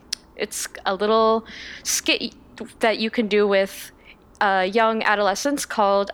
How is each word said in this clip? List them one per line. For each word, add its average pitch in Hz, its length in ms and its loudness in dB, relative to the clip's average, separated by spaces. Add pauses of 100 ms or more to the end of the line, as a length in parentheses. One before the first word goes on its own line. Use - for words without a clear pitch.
(360)
it's - 300 -8 (200)
a 196 80 0
little 220 500 2 (380)
skit - 520 -2 (440)
that 226 200 2
you 220 120 -2
can 220 180 0
do 208 180 4
with, 196 440 0 (500)
uh, 190 320 2
young 220 300 2
adolescents 208 640 0
called 202 480 2